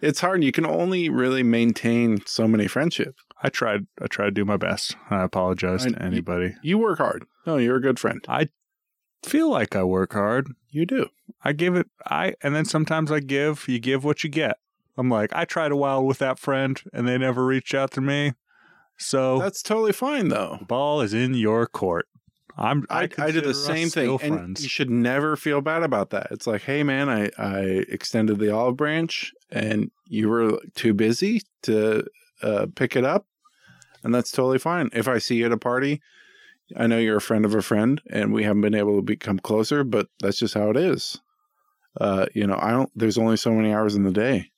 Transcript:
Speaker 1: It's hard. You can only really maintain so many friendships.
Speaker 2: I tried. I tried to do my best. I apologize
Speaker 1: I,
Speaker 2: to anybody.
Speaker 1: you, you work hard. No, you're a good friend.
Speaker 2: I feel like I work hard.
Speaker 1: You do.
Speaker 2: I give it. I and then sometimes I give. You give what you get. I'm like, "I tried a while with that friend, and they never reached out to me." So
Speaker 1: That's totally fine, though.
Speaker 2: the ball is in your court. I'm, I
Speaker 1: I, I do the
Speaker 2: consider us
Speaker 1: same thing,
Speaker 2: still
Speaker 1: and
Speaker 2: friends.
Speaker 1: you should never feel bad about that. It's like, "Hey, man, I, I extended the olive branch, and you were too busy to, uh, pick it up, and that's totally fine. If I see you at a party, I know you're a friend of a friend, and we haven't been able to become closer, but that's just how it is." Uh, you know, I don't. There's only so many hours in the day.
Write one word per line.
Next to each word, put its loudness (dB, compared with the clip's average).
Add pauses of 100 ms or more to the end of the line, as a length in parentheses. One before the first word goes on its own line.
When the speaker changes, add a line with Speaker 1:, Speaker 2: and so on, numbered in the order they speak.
Speaker 1:
It's 0
hard. 2
You 2
can 2
only 0
really 2
maintain 2
so 0
many 4
friendships. -2 (220)
Speaker 2:
I 0
tried. -2 (140)
I -6
tried 0
to 2
do 0
my 0
best. -2 (140)
I 2
apologize 0
Speaker 1:
I, 0
Speaker 2:
to -4
anybody. -2 (160)
Speaker 1:
you, 0
you 4
work 0
hard. -2 (220)
No, 0
you're 2
a 2
good 2
friend. -2
Speaker 2:
I 0 (760)
feel 2
like 0
I 2
work 0
hard. -2 (180)
Speaker 1:
You -2
do. -2 (360)
Speaker 2:
I 0
give 0
it. 0 (180)
I -2
and -2
then 0
sometimes 0
I 0
give. -2
You 0
give -2
what 0
you -4
get. -2 (380)
I'm 2
like, 2
"I -2
tried -2
a 0
while 0
with 0
that 0
friend, -2 (120)
and -2
they 2
never 0
reached 0
out 0
to -4
me." 0 (680)
So 0
Speaker 1:
That's -4
totally 0
fine, -2
though. -2
Speaker 2:
the -16
ball 0
is -2
in 0
your 2
court. -2 (500)
I'm, 0
I -2
Speaker 1:
I, -
I -2
do -2
the -4
Speaker 2:
consider -2
us -4
Speaker 1:
same -2
thing, -4
Speaker 2:
still 0
Speaker 1:
and -2
Speaker 2:
friends. -8
Speaker 1:
you -6
should -4
never 2
feel 0
bad -2
about 0
that. -4
It's -8
like, -2
"Hey, -2
man, 0
I, 0
I -2 (280)
extended 0
the 2
olive 0
branch, -4 (200)
and -2 (160)
you 0
were 2 (160)
too 2
busy 2 (200)
to, 2 (400)
uh, 0
pick 0
it 2
up, 0 (760)
and -2
that's 0
totally 2
fine. -2
If -2
I 2
see -2
you 2
at 2
a 0
party, -2 (760)
I 2
know 4
you're 2
a 2
friend 2
of 2
a 2
friend, 2
and 0
we 0
haven't 2
been 2
able 2
to 2
become -2
closer, 0
but 0 (120)
that's -2
just -2
how 2
it 2
is." 0 (840)
Uh, 2
you 0
know, 0
I 0
don't. 0
There's 2
only 4
so 0
many 2
hours 2
in 2
the 2
day. 0 (120)